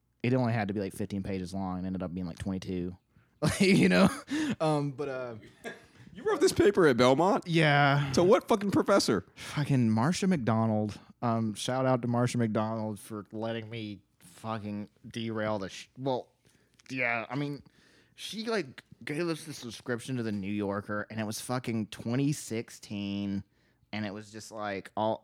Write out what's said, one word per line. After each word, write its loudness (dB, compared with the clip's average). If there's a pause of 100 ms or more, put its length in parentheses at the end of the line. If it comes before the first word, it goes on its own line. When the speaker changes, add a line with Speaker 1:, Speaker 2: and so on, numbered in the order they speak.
(240)
Speaker 1:
it 2
only 2
had -2
to -4
be, -4
like, -6
fifteen -4
pages -6
long, -4
and -6
ended -4
up -6
being, -6
like, -12
twenty-two. -6
<laughs> -20 (360)
Like, 0
you 6
know, 6 (520)
um, 2
but, -6
uh, -8 (800)
Speaker 2:
You -16
wrote 2
this 4
paper 6
at 8
Belmont? 6
Speaker 1:
Yeah. 4
Speaker 2:
So 6
what 6
fucking 2
professor? 2 (100)
Speaker 1:
Fucking 0
Marsha 2
McDonald. 0 (240)
Um, 0
shout -2
out 4
to -2
Marsha 2
McDonald -2
for -12
letting -6
me -10 (380)
fucking -8 (240)
derail -2
the -8
sh-, -16 (120)
well, -2 (600)
yeah, -2
I -6
mean, -6 (540)
she, -10
like, -4 (200)
gave -4
us -4
the -12
subscription -6
to -2
the -4
New -4
Yorker, -4
and -8
it -2
was -6
fucking -4
twenty -2
sixteen, -6 (480)
and -6
it -8
was -14
just, -16
like, -6
all, 0